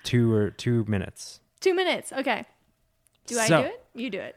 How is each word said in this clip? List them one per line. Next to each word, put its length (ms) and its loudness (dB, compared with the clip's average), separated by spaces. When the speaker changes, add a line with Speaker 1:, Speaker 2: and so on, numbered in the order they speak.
Speaker 1:
two 320 4
or 160 2
two 360 0
minutes. 540 -6
Speaker 2:
Two 140 2
minutes. 380 -2
Okay. 320 -4
Do 120 -4
I 80 2
Speaker 1:
So, 160 6
Speaker 2:
do 60 -2
it? 160 -12
You 160 -8
do 100 -8
it. 160 -12